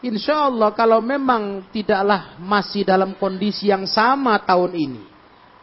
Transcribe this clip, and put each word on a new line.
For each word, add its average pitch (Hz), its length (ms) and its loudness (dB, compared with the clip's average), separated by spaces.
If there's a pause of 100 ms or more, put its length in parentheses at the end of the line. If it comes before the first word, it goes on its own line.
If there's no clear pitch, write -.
insya 277 480 0
Allah, 220 240 2
kalau 226 320 4
memang 226 640 -2
tidaklah 202 720 0
masih 196 480 -2
dalam 190 320 2
kondisi 196 480 -2
yang 190 160 0
sama 233 560 0
tahun 180 320 0
ini, 135 320 -6 (580)